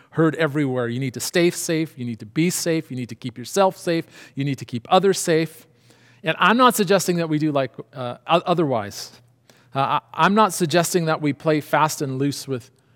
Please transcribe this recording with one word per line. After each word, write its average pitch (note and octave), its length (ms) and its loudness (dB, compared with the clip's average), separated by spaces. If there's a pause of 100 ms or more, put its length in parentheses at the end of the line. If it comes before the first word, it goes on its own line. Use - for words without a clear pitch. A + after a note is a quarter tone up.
heard D#3+ 280 2
everywhere. C3+ 500 -2
You A#2+ 120 -6
need C3 140 -4
to B2 60 -10
stay F3 320 2
safe, D#3+ 440 -4
you B2+ 80 -10
need A#2+ 180 -8
to A#2 40 -14
be D#3 240 0
safe, D#3+ 400 -2
you B2+ 80 -10
need B2 120 -8
to A#2 60 -14
keep B2 220 -12
yourself F#3+ 400 0
safe, E3 280 -4 (280)
you C#3 100 -6
need C#3+ 140 -2
to - 80 -14
keep - 240 -10
others F#3 300 4
safe. D#3+ 480 -2 (560)
And D#3+ 160 0
I'm G3 180 4
not B3+ 160 6
suggesting F#3 440 2
that E3 120 -2
we D3+ 80 0
do D3+ 140 0
like, C#3 220 -2 (200)
uh, B2 320 -10
o-, E3+ 180 4
otherwise. C3 800 -4 (540)
Uh, C#3 40 -2
I, C3+ 220 0 (140)
I'm F3 180 2
not G#3 180 4
suggesting E3+ 540 0
that D#3 160 -2
we D3 100 0
play D#3 300 0
fast D3+ 400 0
and C3+ 160 -4
loose C#3 300 -4
with B2+ 240 -8 (240)